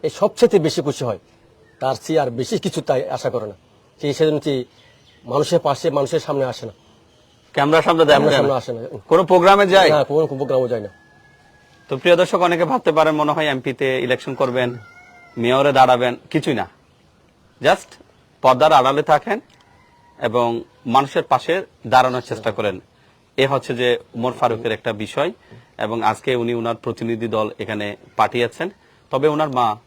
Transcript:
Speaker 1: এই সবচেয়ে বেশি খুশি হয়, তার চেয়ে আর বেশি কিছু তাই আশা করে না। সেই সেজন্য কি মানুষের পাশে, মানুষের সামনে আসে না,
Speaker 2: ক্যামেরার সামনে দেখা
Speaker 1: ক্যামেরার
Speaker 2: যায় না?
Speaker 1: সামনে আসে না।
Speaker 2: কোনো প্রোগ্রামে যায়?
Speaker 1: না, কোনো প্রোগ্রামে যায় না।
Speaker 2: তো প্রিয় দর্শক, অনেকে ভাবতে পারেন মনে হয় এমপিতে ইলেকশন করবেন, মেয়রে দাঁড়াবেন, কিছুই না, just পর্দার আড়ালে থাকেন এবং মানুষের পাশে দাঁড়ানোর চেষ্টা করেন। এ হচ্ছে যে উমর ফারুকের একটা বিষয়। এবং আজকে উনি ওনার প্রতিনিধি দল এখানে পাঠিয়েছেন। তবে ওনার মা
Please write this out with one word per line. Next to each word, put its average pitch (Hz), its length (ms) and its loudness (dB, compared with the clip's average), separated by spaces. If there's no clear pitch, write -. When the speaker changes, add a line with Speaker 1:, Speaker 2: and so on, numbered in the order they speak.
Speaker 1:
এই 156 80 -4
সবচেয়ে 214 480 0
বেশি 156 240 -2
খুশি 139 220 -4
হয়, 107 140 -6
তার 131 220 -2
চেয়ে 160 180 -2
আর 131 100 -2
বেশি 123 280 -4
কিছু 160 220 -4
তাই 135 280 -2
আশা 135 220 -6
করে 110 160 -6
না। 101 80 -12
সেই 143 140 -2
সেজন্য 151 260 0
কি 135 240 -4
মানুষের 147 360 0
পাশে, 147 300 -2
মানুষের 143 300 -2
সামনে 139 240 -4
আসে 117 220 -8
না, 104 60 -14
Speaker 2:
ক্যামেরার 151 300 2
সামনে 165 220 4
দেখা 143 140 6
Speaker 1:
ক্যামেরার 139 240 2
Speaker 2:
যায় 139 100 0
না? 127 80 -2
Speaker 1:
সামনে 117 220 -10
আসে 131 120 -14
না। 120 40 -12
Speaker 2:
কোনো 175 160 4
প্রোগ্রামে 185 420 6
যায়? 180 240 6
Speaker 1:
না, 151 140 2
কোনো 151 220 0
প্রোগ্রামে 131 420 -2
যায় 117 120 -4
না। 101 80 -12
Speaker 2:
তো 139 80 -6
প্রিয় 175 200 4
দর্শক, 175 240 0
অনেকে 175 240 2
ভাবতে 165 280 0
পারেন 156 220 4
মনে 151 180 0
হয় 156 140 0
এমপিতে 131 540 -2
ইলেকশন 127 340 -4
করবেন, 123 420 -2
মেয়রে 131 340 2
দাঁড়াবেন, 123 440 4
কিছুই 151 240 -2
না, 95 140 -6
just - 400 0
পর্দার 135 300 4
আড়ালে 139 300 4
থাকেন 160 380 0
এবং 117 400 -2
মানুষের 139 360 0
পাশে 165 400 -2
দাঁড়ানোর 127 360 2
চেষ্টা 110 300 -6
করেন। 101 280 -4
এ 135 100 2
হচ্ছে 135 280 -4
যে 120 240 0
উমর 120 180 -4
ফারুকের 117 400 -2
একটা 110 200 -6
বিষয়। 120 400 -6
এবং 110 240 -6
আজকে 110 340 -2
উনি 117 180 -2
ওনার 117 200 -4
প্রতিনিধি 117 540 -6
দল 107 300 -2
এখানে 104 380 -8
পাঠিয়েছেন। 120 540 -2
তবে 139 180 0
ওনার 151 200 0
মা 120 280 -2